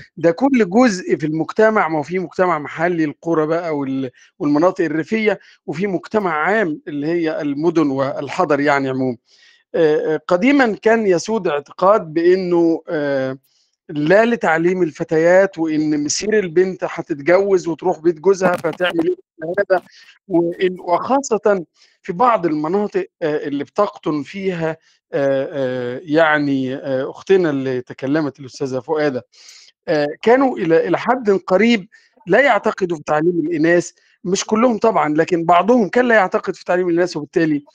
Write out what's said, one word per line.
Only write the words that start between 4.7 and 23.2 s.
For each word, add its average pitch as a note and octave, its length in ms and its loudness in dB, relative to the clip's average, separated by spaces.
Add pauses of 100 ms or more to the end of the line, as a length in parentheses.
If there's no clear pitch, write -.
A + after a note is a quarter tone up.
الريفية، F#3 540 -2 (260)
وفي F3+ 220 -4
مجتمع F#3+ 460 -4
عام E3 540 -2
اللي D3 200 -6
هي E3 340 -2
المدن D#3 480 0
والحضر C#3 720 -2
يعني C#3 300 0
عموماً. C3 280 -2 (580)
آه، D#3+ 400 2
آه، D3+ 120 -6
قديمًا A3+ 540 2
كان A3 260 2
يسود F3+ 400 0
اعتقاد E3+ 680 0
بإنه، E3+ 760 2
آه، C#3 480 -2 (520)
لا F3 360 2
لتعليم F3+ 580 0
الفتيات، E3+ 760 2
وإن D3+ 440 -2
مسير G#3 360 -2
البنت F3+ 440 0
هتتجوز E3+ 840 0
وتروح E3 320 -4
بيت D#3 200 0
جوزها F3+ 380 2
فتعمل E3+ 500 -2
إيه F3+ 80 0
في - 380 -12 (200)
هذا، F3 80 2 (460)
وإن، F3 520 0
وخاصة G3+ 840 0 (360)
في F#3+ 120 -8
بعض G#3 320 2
المناطق، F3 600 -2 (140)